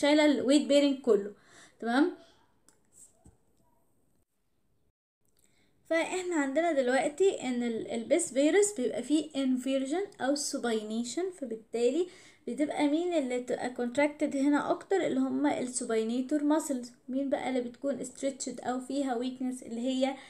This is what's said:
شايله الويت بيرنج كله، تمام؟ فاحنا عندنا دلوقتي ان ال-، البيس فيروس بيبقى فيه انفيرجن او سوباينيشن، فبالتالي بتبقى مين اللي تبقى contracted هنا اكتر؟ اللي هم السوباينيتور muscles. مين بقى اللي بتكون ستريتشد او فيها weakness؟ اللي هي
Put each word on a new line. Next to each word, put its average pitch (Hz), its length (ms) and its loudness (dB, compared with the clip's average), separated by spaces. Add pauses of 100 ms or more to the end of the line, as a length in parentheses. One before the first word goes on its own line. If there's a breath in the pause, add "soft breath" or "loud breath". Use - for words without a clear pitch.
شايله 302 240 6
الويت 277 380 4
بيرنج 277 380 4
كله، 202 320 2 (480 soft breath)
تمام؟ 277 340 2 (3750 soft breath)
فاحنا 349 460 -2
عندنا 294 360 0
دلوقتي 277 720 2
ان 247 200 -4
ال-، 226 320 -4
البيس 233 380 0
فيروس 330 440 4
بيبقى 247 260 -2
فيه 302 340 0
انفيرجن 269 720 -2 (140)
او 262 140 0
سوباينيشن، 240 960 -4 (100)
فبالتالي 247 680 -2 (420 loud breath)
بتبقى 285 400 0
مين 339 260 0
اللي 254 260 0
تبقى 247 300 -4
contracted 277 640 0
هنا 285 340 2
اكتر؟ 349 360 0
اللي 262 140 0
هم 262 260 0
السوباينيتور 254 960 -2
muscles. 294 480 0 (160)
مين 269 220 -2
بقى 277 180 -2
اللي 262 120 0
بتكون 254 440 -6
ستريتشد 269 560 -6
او 254 200 -4
فيها 262 360 -2
weakness؟ 254 460 -4
اللي 226 180 -8
هي 262 340 0 (160 loud breath)